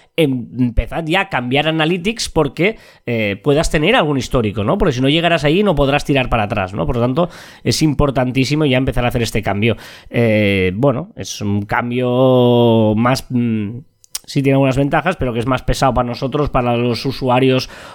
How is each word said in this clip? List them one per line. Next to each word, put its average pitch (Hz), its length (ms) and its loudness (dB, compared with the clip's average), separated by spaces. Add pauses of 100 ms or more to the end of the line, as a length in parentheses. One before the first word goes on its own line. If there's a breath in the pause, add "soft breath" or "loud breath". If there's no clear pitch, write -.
(160 loud breath)
em-, 131 320 0 (120)
empezad 127 460 -2
ya 175 160 0
a 190 80 -6
cambiar 135 380 -2
Analytics 170 600 -2
porque, 165 480 -2 (280 loud breath)
eh, 107 380 -2
puedas 147 280 2
tener 175 240 2
algún 151 220 2
histórico, 110 460 -2
¿no? 151 140 0
Porque 185 160 2
si 123 80 -2
no 135 80 2
llegarás 165 340 2
ahí 165 200 2
no 190 120 2
podrás 139 300 0
tirar 135 240 0
para 113 140 0
atrás, 98 300 -4
¿no? 147 120 -4
Por 139 100 -2
lo 117 60 0
tanto, 131 280 0 (340 loud breath)
es 127 180 0
importantísimo 135 840 0
ya 127 120 2
empezar 127 280 -2
a 120 40 0
hacer 120 120 -2
este 113 200 -2
cambio. 104 360 0 (320 loud breath)
Eh, 104 680 2
bueno, 139 400 0
es - 260 -12
un 101 220 -2
cambio 120 1300 2
más, 123 340 0
mm, 117 500 -2 (460)
sí - 160 -4
tiene 135 140 2
algunas 135 220 2
ventajas, 151 380 0
pero 123 180 -4
que 117 60 -4
es 139 60 -2
más 127 180 -2
pesado 131 300 0
para 123 140 0
nosotros, 131 420 -4
para 120 260 0
los 120 300 -2
usuarios 131 640 0 (260 loud breath)